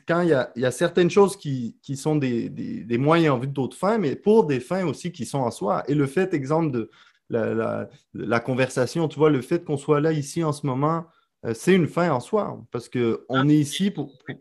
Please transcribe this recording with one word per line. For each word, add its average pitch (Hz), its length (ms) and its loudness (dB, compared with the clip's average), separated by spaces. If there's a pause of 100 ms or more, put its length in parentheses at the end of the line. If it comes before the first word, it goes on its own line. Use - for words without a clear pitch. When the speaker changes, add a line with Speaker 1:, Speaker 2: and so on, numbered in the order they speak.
Speaker 1:
quand 170 160 2
il 175 60 2
y 160 40 6
a, 127 220 2
il 117 80 -6
y 127 40 4
a 127 40 2
certaines 175 400 2
choses 202 260 4
qui, 127 460 -6
qui 139 140 -8
sont 156 180 0
des, 123 340 0
des, 95 360 -10
des 117 140 -2
moyens 151 360 4
en 120 60 0
vue 135 80 -4
d'autres 135 280 -4
fins, 214 220 0
mais 156 160 0
pour 214 320 4
des 135 140 0
fins 180 260 -4
aussi 156 240 -6
qui - 160 -10
sont 143 140 -4
en 120 100 0
soi. 185 380 -4
Et 147 60 0
le 147 120 2
fait, 185 260 -2
exemple, 156 380 0
de 113 200 -4 (380)
la, 110 240 -2
la, 110 360 -4 (260)
la 113 240 0
conversation, 131 720 -2
tu - 100 -12
vois, 151 120 6
le 135 120 2
fait 170 220 -4
qu'on 151 120 -4
soit 147 240 0
là 160 120 0
ici 151 320 -4
en 151 80 0
ce 143 120 -8
moment, 151 420 -2 (380)
euh, 113 100 -4
c'est 180 200 2
une 175 140 4
fin 170 240 0
en 123 80 0
soi, 196 500 -4
parce 117 180 -10
que 117 400 -2
on 131 120 0
Speaker 2:
Ah, 135 40 2
Speaker 1:
est 147 40 2
Speaker 2:
c'est, 151 60 6
Speaker 1:
ici 156 360 0
pour, - 280 -8
pour, - 220 -14